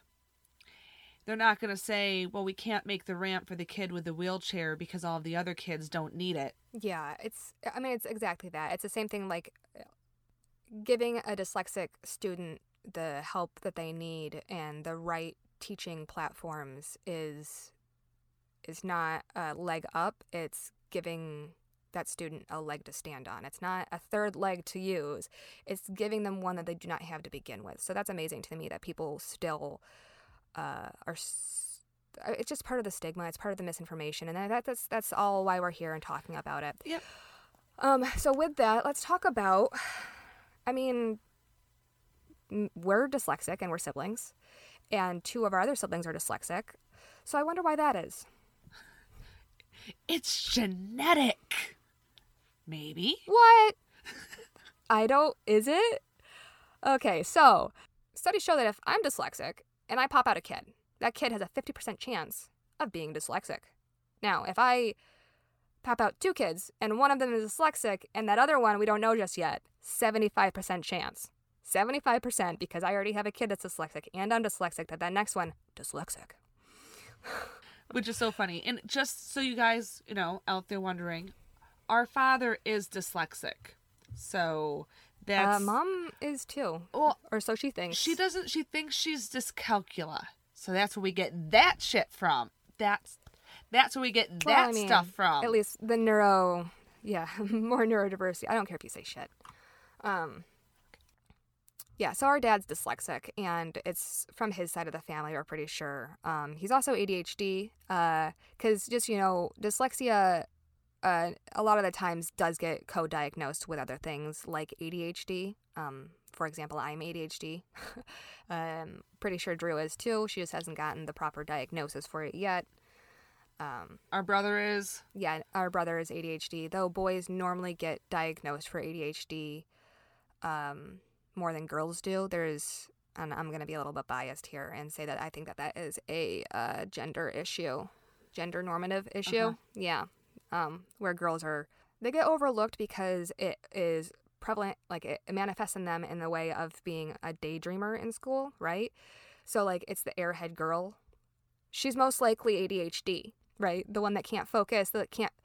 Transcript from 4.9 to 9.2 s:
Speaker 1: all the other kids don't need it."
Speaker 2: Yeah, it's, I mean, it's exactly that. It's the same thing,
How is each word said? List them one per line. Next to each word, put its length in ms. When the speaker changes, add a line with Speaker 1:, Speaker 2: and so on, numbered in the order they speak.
Speaker 1:
all 160
the 160
other 180
kids 340
don't 280
need 180
it." 220
Speaker 2:
Yeah, 500
it's, 320
I 60
mean, 140
it's 140
exactly 440
that. 220
It's 100
the 60
same 180
thing, 220